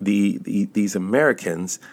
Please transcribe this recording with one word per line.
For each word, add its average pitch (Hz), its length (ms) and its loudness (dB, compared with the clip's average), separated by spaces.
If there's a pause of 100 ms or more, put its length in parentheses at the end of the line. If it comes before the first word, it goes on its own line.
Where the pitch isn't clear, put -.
the, 101 380 2
the, - 280 -2
these 101 300 -2
Americans, 95 840 0 (140)